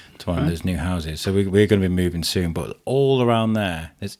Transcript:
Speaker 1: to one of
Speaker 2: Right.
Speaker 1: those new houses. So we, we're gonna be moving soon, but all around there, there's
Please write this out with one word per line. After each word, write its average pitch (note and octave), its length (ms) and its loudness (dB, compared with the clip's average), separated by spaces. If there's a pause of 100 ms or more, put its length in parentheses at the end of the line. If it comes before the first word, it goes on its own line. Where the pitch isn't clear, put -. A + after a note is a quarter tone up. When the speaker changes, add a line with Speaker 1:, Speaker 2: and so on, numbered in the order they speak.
(180)
Speaker 1:
to - 120 -6
one E2+ 80 0
of - 60 0
Speaker 2:
Right. E2 60 2
Speaker 1:
those E2 140 -6
new F#2 120 0
houses. D#2 440 -4
So G2 120 -2
we, G2 140 2
we're G2 200 4
gonna G2 160 4
be F#2 60 2
moving F2 360 0
soon, F2 280 -2
but D#2 320 -6
all C3+ 380 2
around A2+ 320 2
there, F2 440 -4
there's - 220 -10